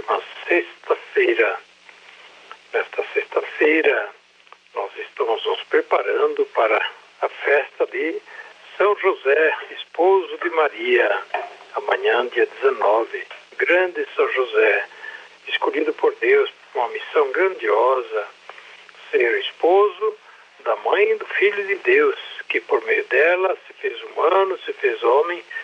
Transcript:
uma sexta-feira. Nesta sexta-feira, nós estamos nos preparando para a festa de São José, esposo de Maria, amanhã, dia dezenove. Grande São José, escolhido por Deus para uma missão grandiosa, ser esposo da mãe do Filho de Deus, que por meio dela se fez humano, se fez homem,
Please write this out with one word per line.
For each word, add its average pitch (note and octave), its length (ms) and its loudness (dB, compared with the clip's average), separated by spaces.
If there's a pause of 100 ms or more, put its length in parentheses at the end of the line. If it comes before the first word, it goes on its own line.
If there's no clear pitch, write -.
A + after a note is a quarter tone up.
uma G#2 120 -2 (260)
sexta-feira. F3 1120 0 (1120)
Nesta - 400 -4
sexta-feira, D3 960 0 (680)
nós G2+ 200 -6
estamos - 480 -4
nos - 200 -2
preparando - 880 0
para A2 260 2 (400)
a C3 80 -2
festa - 580 0
de D#3 360 -4 (560)
São G3+ 220 4
José, D#3 520 2 (200)
esposo F3 640 0
de F3 120 -4
Maria, D#3 680 0 (540)
amanhã, G#2+ 540 0
dia A2+ 180 0
dezenove. - 800 0 (320)
Grande E3+ 580 0
São C#3 180 0
José, A#2 520 0 (640)
escolhido D3+ 460 -2
por D3+ 260 2
Deus F#3 280 4 (240)
para B2+ 100 -2
uma A2+ 80 -4
missão C3 420 -2
grandiosa, A#2+ 960 0 (840)
ser A#2 300 2
esposo G3+ 760 2 (480)
da A2+ 120 0
mãe G#3+ 400 2
do G#3+ 80 -8
Filho G3+ 420 0
de G3 100 -2
Deus, C#3+ 420 2 (300)
que - 120 -2
por - 240 -2
meio - 200 -2
dela F3 520 2 (100)
se - 80 -20
fez - 280 -8
humano, F#3 640 0
se - 100 -6
fez - 280 -2
homem, D#3+ 400 2 (220)